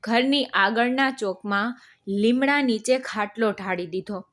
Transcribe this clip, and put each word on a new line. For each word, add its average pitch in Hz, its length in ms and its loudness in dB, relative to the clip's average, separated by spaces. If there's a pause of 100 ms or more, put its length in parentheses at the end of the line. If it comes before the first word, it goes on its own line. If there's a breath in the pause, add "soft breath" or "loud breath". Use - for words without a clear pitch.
ઘરની 254 440 2
આગળના 247 680 2
ચોકમાં 208 680 -4 (280 loud breath)
લીમડા 247 540 2
નીચે 240 360 2
ખાટલો 220 540 -2
ઢાળી 185 340 -4
દીધો. 185 460 -8